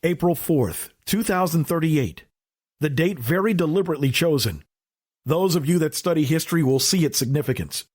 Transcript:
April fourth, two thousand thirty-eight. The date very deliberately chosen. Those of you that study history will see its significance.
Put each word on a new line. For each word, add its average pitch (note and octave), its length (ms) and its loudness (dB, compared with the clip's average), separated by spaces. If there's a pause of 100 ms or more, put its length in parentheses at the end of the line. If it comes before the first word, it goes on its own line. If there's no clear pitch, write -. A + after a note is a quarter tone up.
April E3+ 320 0
fourth, C3 600 -2 (100)
two G3+ 180 -2
thousand F3+ 420 0
thirty-eight. D#3 600 -2 (560)
The D3+ 80 -2
date D#3+ 300 0
very F#3+ 340 0
deliberately E3+ 580 0
chosen. B2 540 0 (640)
Those E3+ 280 2
of D#3+ 120 0
you E3+ 120 2
that D#3 160 0
study D#3+ 300 0
history D#3+ 380 0
will C3+ 160 4
see E3+ 260 2
its - 140 0
significance. C3 680 -2 (100)